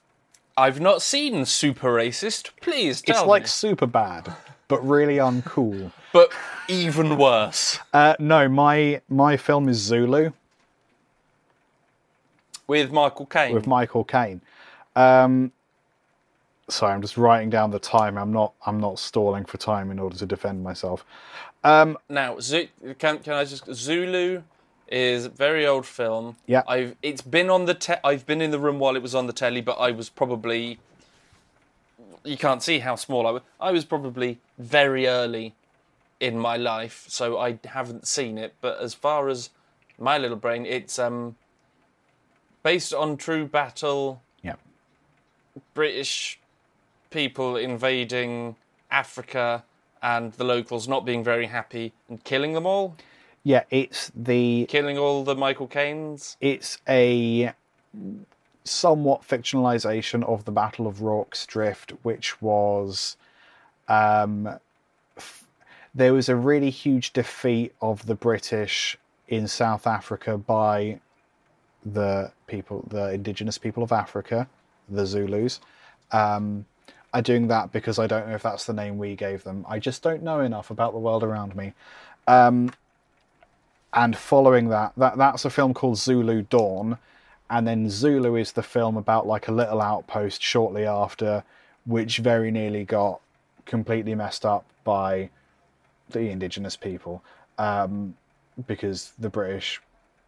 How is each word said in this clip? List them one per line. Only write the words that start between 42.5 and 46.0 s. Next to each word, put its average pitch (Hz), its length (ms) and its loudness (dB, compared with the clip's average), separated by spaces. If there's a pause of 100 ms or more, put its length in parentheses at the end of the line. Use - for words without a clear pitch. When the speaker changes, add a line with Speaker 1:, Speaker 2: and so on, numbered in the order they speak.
Speaker 1:
based 165 300 0
on 151 220 -2
true 156 300 -4
battle. 139 760 -4 (200)
Speaker 2:
Yeah. 87 140 -12 (1160)
Speaker 1:
British 139 680 -4 (680)